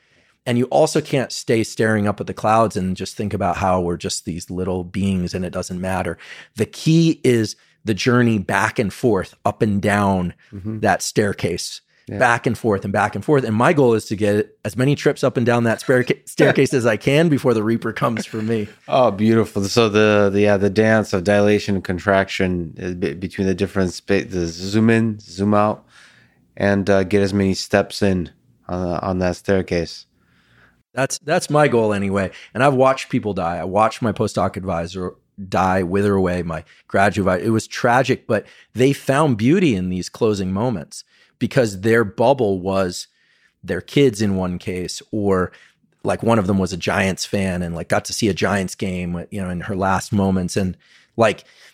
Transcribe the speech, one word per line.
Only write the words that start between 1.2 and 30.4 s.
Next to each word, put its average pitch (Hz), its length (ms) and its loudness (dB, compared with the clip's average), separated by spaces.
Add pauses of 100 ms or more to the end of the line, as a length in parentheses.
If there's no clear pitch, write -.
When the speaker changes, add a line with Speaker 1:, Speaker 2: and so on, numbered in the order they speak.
Speaker 1:
stay 113 320 0
staring 110 440 0
up 101 120 -4
at 92 60 -10
the 95 80 -8
clouds 110 420 0
and 92 200 -4
just - 200 -10
think 107 180 -6
about 92 240 -2
how 92 220 0
we're 87 180 -2
just - 260 -8
these 87 240 -8
little 92 360 -4
beings 92 500 -2
and 92 100 -4
it 90 80 -8
doesn't 90 280 -8
matter. 92 360 -4 (400)
The 110 100 -2
key 160 580 2
is 117 320 2 (280)
the 107 100 -2
journey 120 440 2
back 98 400 -2
and 104 140 -2
forth, 101 420 -2 (100)
up - 180 -2
and 101 200 0
down 98 520 0 (180)
Speaker 2:
Mm-hmm. 107 280 -10
Speaker 1:
that 98 220 0
staircase, - 800 -4 (280)
Speaker 2:
Yeah. 104 100 -8
Speaker 1:
back 117 280 2
and 113 120 -2
forth 104 260 0
and 98 80 -6
back 104 220 0
and 101 100 -8
forth. 139 200 2
And 110 100 -2
my 123 180 4
goal 131 220 4
is 107 120 -2
to 107 100 -6
get 104 480 0
as 101 120 -8
many 135 200 2
trips - 260 0
up 131 140 0
and 120 100 0
down 120 180 2
that 110 180 0
spare 127 220 2
ca-, - 180 -2
Speaker 2:
<laughs> - 40 -20
Speaker 1:
staircase 139 480 2
as 117 120 2
I 107 100 2
can 147 320 2
before 131 260 2
the 107 80 0
Reaper 113 300 -2
comes 113 340 -4
for 113 160 -10
me. 110 240 -2 (220)
Speaker 2:
Oh, 123 220 4
beautiful. 107 540 2
So 113 260 2
the, 104 420 4
the, 101 80 2
yeah, 104 160 4
the 98 140 2
dance 110 420 2
of 92 100 0
dilation 101 540 2
and 90 80 -4
contraction 92 920 0
is 90 180 -6
be-, 87 180 -4
between 95 320 -4
the 95 80 2
different 92 380 -2
spa-, - 320 -2
the 90 220 -4
zoom 98 440 0
in, 113 300 0
zoom 98 340 -2
out, 104 300 0 (720)
and, 98 340 0
uh, 95 140 4
get 98 180 2
as 95 120 0
many 98 200 2
steps - 480 -2
in 92 280 0 (380)
on, 90 300 -4
on 92 220 -4
that 90 160 -2
staircase. 90 720 -2 (840)